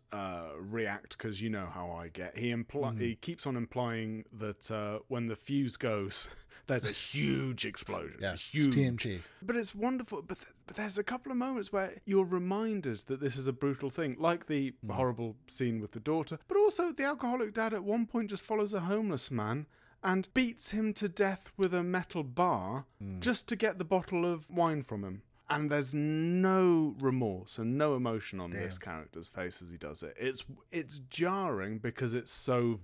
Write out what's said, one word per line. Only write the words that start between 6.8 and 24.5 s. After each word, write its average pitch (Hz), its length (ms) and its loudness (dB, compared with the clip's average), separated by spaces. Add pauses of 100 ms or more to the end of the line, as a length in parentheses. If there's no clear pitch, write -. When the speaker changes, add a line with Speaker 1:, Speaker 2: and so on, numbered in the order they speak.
Speaker 1:
a - 60 -2
huge 135 760 -2
explosion. 92 560 -6
Speaker 2:
Yeah, 95 160 -2
Speaker 1:
Huge. 147 300 6
Speaker 2:
it's 127 80 10
T 139 100 8
N 120 120 0
T. 95 240 0 (200)
Speaker 1:
But 226 160 0
it's 196 180 -2
wonderful, 220 480 -2
but - 160 -8
th-, - 140 -18 (120)
but - 100 -14
there's 208 220 -4
a 208 60 2
couple 247 280 -6
of 247 60 -2
moments 247 340 -2
where 190 340 -2
you're 190 200 6
reminded 180 840 0
that 135 120 -2
this 135 160 0
is 135 120 -4
a 135 60 2
brutal 139 380 -2
thing, 147 260 -2
like 165 300 2
the 139 260 0 (120)
Speaker 2:
Mm. 107 60 -4
Speaker 1:
horrible 117 440 0 (120)
scene 117 320 0
with 101 120 -6
the 113 80 -8
daughter, 151 480 0
but - 100 2
also 359 340 4
the 277 120 -2
alcoholic 247 500 0
dad 220 200 0
at 196 100 -2
one 220 240 2
point 226 240 0
just 190 120 -4
follows 214 300 0
a 190 80 0
homeless 196 480 0
man 123 380 0 (360)
and 185 300 2
beats 240 380 2
him 214 220 2
to 208 140 -2
death 190 500 0
with 180 160 6
a 175 100 4
metal 175 400 0
bar 135 600 2 (160)
Speaker 2:
Mm. 139 200 -6
Speaker 1:
just - 280 0
to 226 60 0
get 208 220 2
the 180 80 -4
bottle 175 400 2
of 165 240 -2
wine 165 320 4